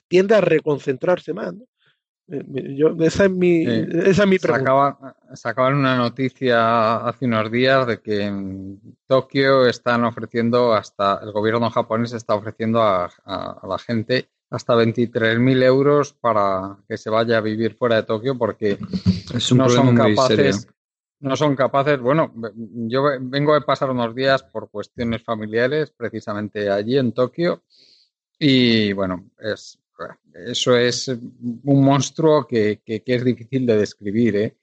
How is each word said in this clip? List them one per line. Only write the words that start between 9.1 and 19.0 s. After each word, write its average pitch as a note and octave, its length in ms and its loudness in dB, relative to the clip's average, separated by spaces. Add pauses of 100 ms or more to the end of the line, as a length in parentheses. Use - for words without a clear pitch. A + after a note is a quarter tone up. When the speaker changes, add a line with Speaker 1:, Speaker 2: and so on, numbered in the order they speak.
Speaker 2:
están A#2+ 380 0
ofreciendo A#2 680 0
hasta, G2 480 -2
el G#2+ 100 -12
gobierno A2 380 0
japonés A2+ 420 -4
está A2 220 -4
ofreciendo A2+ 480 -2
a, F#2 240 2 (180)
a, F#2 380 -10
a G2 40 -14
la F#2 120 -6
gente B2 500 -4 (220)
hasta B2 260 -2
veintitrés A#2 640 0
mil B2+ 220 4
euros C#3 500 4
para G2 640 -2 (100)
que A2 120 -8
se A2 120 -10
vaya A2+ 280 2
a - 20 2
vivir A2 340 -4
fuera A#2 220 0
de G#2+ 80 2
Tokio A#2 340 -4
porque G2+ 400 -2 (560)